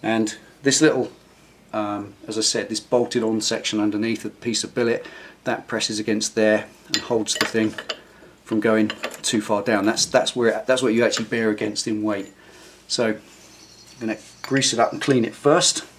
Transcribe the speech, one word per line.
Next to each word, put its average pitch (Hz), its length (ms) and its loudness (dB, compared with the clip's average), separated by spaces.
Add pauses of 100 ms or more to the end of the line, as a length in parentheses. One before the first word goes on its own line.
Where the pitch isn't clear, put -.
And 110 340 0 (260)
this 135 180 4
little, 131 300 4 (600)
um, 104 420 -6 (120)
as 107 100 -6
I 110 60 -2
said, 104 260 -2
this 110 120 -4
bolted 120 420 0
on 110 180 0
section 107 400 -2
underneath, 107 440 0
a 110 60 -6
piece - 340 -4
of - 100 -12
billet, 117 320 0 (380)
that 117 220 -4
presses 110 320 -4
against 107 360 -2
there 107 320 4 (220)
and - 80 -4
holds 110 380 0
the - 120 -2
thing 110 280 0 (720)
from 110 160 -2
going 110 320 2 (300)
too - 180 0
far 104 220 -2
down. 101 240 2
That's, 117 180 2
that's - 320 0
where, 113 300 2
that's 127 160 2
what 120 100 2
you 117 120 4
actually 110 220 0
bear 113 220 0
against 107 380 -2
in 107 160 -2
weight. 101 300 -4 (560)
So - 180 0
I'm - 920 -10
gonna 110 180 -4 (240)
grease 135 320 0
it 113 40 -4
up - 140 2
and - 80 -8
clean 127 240 2
it 110 100 -6
first - 500 2 (140)